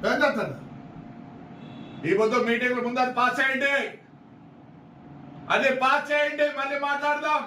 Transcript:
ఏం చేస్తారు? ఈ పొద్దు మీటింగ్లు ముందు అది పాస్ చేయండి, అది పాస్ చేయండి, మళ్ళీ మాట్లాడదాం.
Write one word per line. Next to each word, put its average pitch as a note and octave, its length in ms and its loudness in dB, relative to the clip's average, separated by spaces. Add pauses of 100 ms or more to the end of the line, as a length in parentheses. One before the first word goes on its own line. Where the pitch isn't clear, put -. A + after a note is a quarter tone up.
ఏం B3+ 160 2
చేస్తారు? A3 300 0 (1500)
ఈ - 100 2
పొద్దు A3 300 4
మీటింగ్లు A#3+ 380 2
ముందు B3 180 -2
అది B3+ 140 -2
పాస్ B3 220 4
చేయండి, C4+ 340 2 (1800)
అది - 140 4 (140)
పాస్ D4 280 4
చేయండి, D4 360 2 (120)
మళ్ళీ C#4 180 -2 (120)
మాట్లాడదాం. D4 580 0